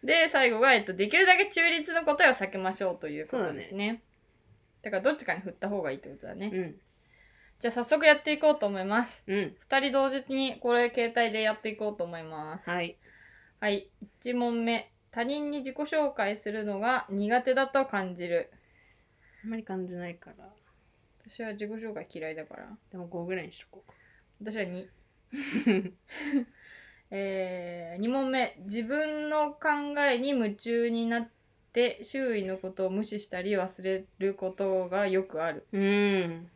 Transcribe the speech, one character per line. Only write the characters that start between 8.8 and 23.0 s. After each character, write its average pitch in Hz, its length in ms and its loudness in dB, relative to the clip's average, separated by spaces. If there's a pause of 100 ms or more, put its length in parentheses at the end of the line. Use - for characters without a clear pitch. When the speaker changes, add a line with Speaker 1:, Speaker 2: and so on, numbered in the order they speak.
Speaker 1:
ま 214 220 2
す。 - 220 -20
Speaker 2:
う 190 80 0
ん。 190 240 -2
Speaker 1:
二 269 200 2
人 269 120 0
同 269 180 4
時 262 180 -4
に 269 320 -2
こ 240 140 2
れ 240 160 4
携 233 260 0
帯 233 160 2
で 220 100 -2
や 214 120 2
っ 214 80 -8
て 220 80 -4
い 214 80 -10
こ 214 140 -4
う 208 60 -12
と 175 60 -4
思 170 140 -8
い 165 60 -12
ま 156 360 -10
す。 - 100 -10
Speaker 2:
は 175 120 0
い。 170 160 -6 (600)
Speaker 1:
は 214 100 0
い。 202 200 -2 (320)
一 247 120 -4
問 233 320 0
目。 233 260 -2 (200)
他 233 120 -4
人 294 280 -2
に 294 80 -4
自 262 120 -8
己 254 40 -12
紹 294 380 0
介 208 240 -2
す 214 140 -6
る 214 140 -4
の 202 140 -4
が 247 300 0
苦 208 320 2
手 254 120 2
だ 262 140 2
と 269 180 2
感 190 300 -4
じ 180 120 -8
る。 170 240 0 (920)
Speaker 2:
あ 214 40 -10
ん 226 40 -6
ま 226 40 -4
り 220 80 -6
感 185 240 -6
じ 180 80 -10
な 175 140 -8
い 170 60 -12
か - 220 -20
ら。 - 140 -20 (760)
Speaker 1:
私 - 140 -14
は 220 120 -8
自 208 140 -8
己 208 40 -8
紹 220 220 -8
介 165 200 -10
嫌 160 160 -8
い 156 60 -8
だ 156 100 -10
か - 120 -18
ら。 50 100 -16 (240)
Speaker 2:
で 190 60 -14
も、 180 100 -10